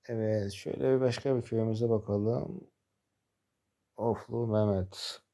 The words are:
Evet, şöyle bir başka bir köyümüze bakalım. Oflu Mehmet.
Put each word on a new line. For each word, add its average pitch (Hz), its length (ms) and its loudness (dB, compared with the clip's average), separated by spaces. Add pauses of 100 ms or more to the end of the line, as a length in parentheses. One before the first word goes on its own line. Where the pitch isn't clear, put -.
Evet, 107 480 0
şöyle - 420 0
bir 127 60 2
başka 131 360 2
bir 120 40 2
köyümüze 113 480 0
bakalım. 110 760 0 (1300)
Oflu 117 500 -2
Mehmet. 104 760 0 (120)